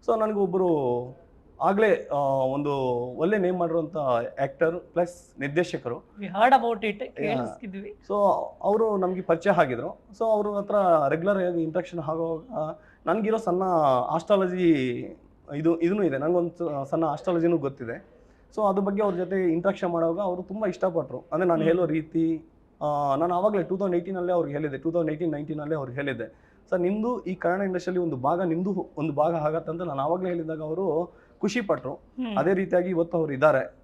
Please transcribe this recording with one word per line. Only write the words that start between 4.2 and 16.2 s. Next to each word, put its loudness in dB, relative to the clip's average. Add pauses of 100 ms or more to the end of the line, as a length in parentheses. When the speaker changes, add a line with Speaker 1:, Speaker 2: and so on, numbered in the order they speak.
Speaker 1:
ಆಕ್ಟರ್ 0 (140)
ಪ್ಲಸ್ -4
ನಿರ್ದೇಶಕರು. -2
Speaker 2:
We -14
heard 4
about -2
it, -4
Speaker 1:
ಯಾ. -12
Speaker 2:
ಕೇಳಿಸ್ತಿದ್ವಿ. -6 (140)
Speaker 1:
So, -2 (480)
ಅವರು 2
ನಮ್ಗೆ -2
ಪರಿಚಯ 0
ಆಗಿದ್ರು. 2 (180)
So, 0
ಅವ್ರ 2
ಹತ್ರ -2 (340)
ರೆಗ್ಯುಲರ್ 0
ಆಗಿ 0
ಇಂಟ್ರಾಕ್ಷನ್ -4
ಆಗುವಾಗ -4 (300)
ನನ್ಗಿರೋ 0
ಸಣ್ಣ 0 (460)
ಆಸ್ಟ್ರಾಲಜಿ 2 (840)
ಇದು, 2
ಇದೂ 2
ಇದೆ. 0
ನಂಗೊಂದು -2